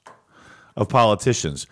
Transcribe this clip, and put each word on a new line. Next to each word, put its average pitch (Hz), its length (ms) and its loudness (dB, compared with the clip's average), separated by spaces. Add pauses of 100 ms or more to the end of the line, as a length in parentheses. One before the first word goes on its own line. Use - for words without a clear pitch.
(760)
of 107 120 -2
politicians. 107 840 0